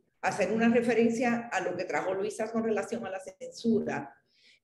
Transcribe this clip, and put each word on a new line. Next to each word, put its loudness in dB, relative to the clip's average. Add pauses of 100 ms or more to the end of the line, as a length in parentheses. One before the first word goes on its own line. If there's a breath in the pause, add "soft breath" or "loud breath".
(200)
hacer 0
una 4
referencia 2
a -2
lo -4
que -4
trajo -2
Luisa -4
con 0
relación -2
a -8
la -8
censura. -2 (520 soft breath)